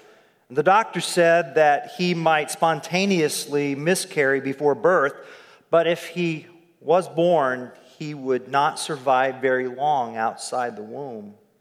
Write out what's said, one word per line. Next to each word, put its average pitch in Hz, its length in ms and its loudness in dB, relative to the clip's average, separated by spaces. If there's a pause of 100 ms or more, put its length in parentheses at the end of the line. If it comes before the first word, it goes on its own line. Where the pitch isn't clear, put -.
(500)
The 135 120 0
doctor 190 380 2
said 165 560 2
that 147 420 4
he 180 160 0
might 160 380 0
spontaneously 156 1200 0
miscarry 143 680 0
before 135 360 0
birth, 143 380 2 (540)
but 165 200 4
if 170 180 -2
he 165 400 -4 (340)
was 165 280 2
born, 135 640 0 (260)
he 151 160 -8
would 131 340 -2
not 139 300 0
survive 131 600 0
very 127 260 0
long 123 500 -2
outside 113 600 -4
the 104 80 -12
womb." 113 500 -12 (260)